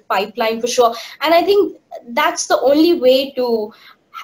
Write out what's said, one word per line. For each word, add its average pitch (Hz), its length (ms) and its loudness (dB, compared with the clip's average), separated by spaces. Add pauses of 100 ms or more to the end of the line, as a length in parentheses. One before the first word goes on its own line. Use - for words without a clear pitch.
pipeline 220 520 -4
for 240 60 -6
sure. 240 280 2 (280)
And 311 120 2
I 349 80 4
think 392 360 0 (300)
that's 302 380 -2
the - 140 0
only 311 400 4
way 262 320 2
to 226 400 -4 (520)